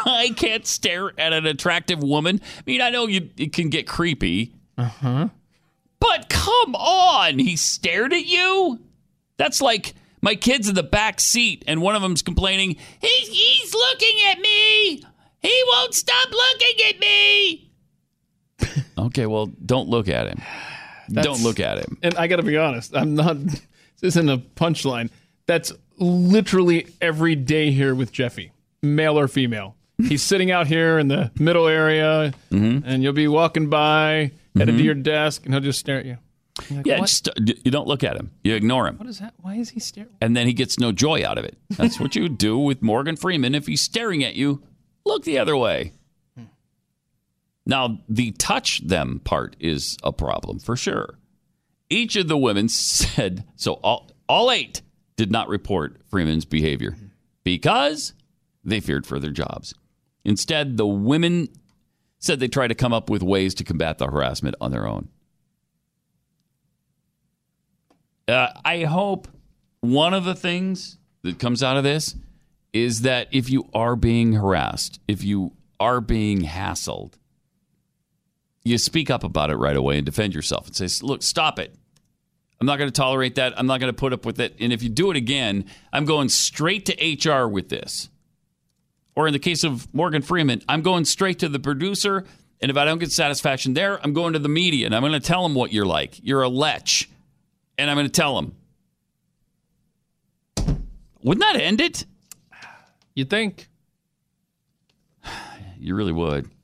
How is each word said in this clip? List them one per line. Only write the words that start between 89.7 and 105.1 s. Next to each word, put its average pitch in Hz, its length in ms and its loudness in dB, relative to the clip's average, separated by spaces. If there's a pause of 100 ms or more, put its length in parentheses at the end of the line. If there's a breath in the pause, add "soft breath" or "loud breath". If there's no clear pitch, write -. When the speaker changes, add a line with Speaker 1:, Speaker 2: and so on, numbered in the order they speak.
Speaker 1:
Morgan 156 280 0
Freeman, 143 480 0
"I'm 151 140 2
going 180 220 2
straight 185 340 -2
to 170 100 0
the 139 100 -4
producer, 190 640 -2 (360 soft breath)
and 131 80 0
if 135 80 2
I 143 80 4
don't 160 140 0
get 165 120 -4
satisfaction 139 600 0
there, 190 300 0
I'm 147 100 -2
going 165 200 0
to 156 60 0
the 143 100 -2
media, 151 360 2
and 107 100 0
I'm 117 60 2
gonna 147 180 0
tell 180 260 -2
'em 156 100 0
what 117 180 0
you're 104 140 2
like. 76 340 -4
You're 135 220 0
a 127 60 0
lech, 131 400 -2 (880)
and 143 120 0
I'm 143 80 2
gonna 143 120 0
tell 143 280 0
'em." - 180 -6 (2750)
Wouldn't 170 220 2
that 381 140 2
end 196 220 0
it? 339 240 -4 (1080 loud breath)
Speaker 2:
You 135 100 -2
think? 208 420 -2 (2000 loud breath)